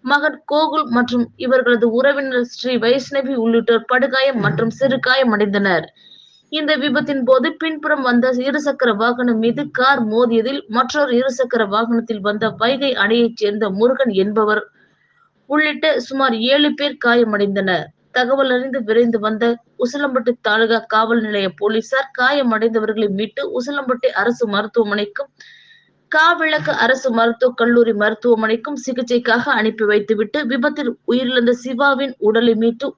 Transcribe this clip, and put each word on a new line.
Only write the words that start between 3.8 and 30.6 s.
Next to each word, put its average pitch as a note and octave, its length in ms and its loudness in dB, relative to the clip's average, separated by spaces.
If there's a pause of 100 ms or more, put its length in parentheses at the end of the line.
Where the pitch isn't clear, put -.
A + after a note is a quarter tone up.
படுகாயம் C4 560 0
மற்றும் G#3+ 300 0
சிறு C4 360 0
காயமடைந்தனர். G#3 760 2 (680)
இந்த D4+ 280 -2
விபத்தின் C#4+ 480 -2
போது C4 280 4
பின்புறம் D4+ 500 -4
வந்த B3 300 2
இருசக்கர C4 640 0
வாகனம் A#3+ 420 0
மீது A#3+ 320 -2
கார் C4 360 0
மோதியதில் A#3 600 0
மற்றொரு B3 500 -2
இருசக்கர B3 520 0
வாகனத்தில் A3+ 520 -2
வந்த G#3 300 -2
வைகை C4 440 0
அணையைச் A#3 400 2
சேர்ந்த G#3 360 -2
முருகன் B3 400 0
என்பவர் G#3 600 0 (760)
உள்ளிட்ட D4+ 540 0
சுமார் C4+ 380 -2
ஏழு D4 360 2
பேர் D4 300 -4
காயமடைந்தனர். G3+ 800 0 (260)
தகவல் C4 400 0
அறிந்து B3+ 320 -2
விரைந்து A3+ 360 2
வந்த A3 400 -2 (200)
உசிலம்பட்டி B3+ 640 -2
தாலுகா A3 380 0
காவல் A3+ 420 0
நிலைய G3+ 280 -2
போலீசார் A3+ 600 -2 (100)
காயமடைந்தவர்களை A3+ 880 0
மீட்டு G#3+ 420 -6
உசிலம்பட்டி B3+ 560 -4
அரசு A#3 420 0
மருத்துவமனைக்கும் G#3 800 -2 (840)
காவிளக்கு D#4 580 2
அரசு B3+ 400 0
மருத்துவக் A#3 460 0
கல்லூரி A#3 360 4
மருத்துவமனைக்கும் A3 840 0
சிகிச்சைக்காக A#3+ 680 -2
அனுப்பி A3 400 0
வைத்துவிட்டு G#3 600 0
விபத்தில் C#4 500 -2 (120)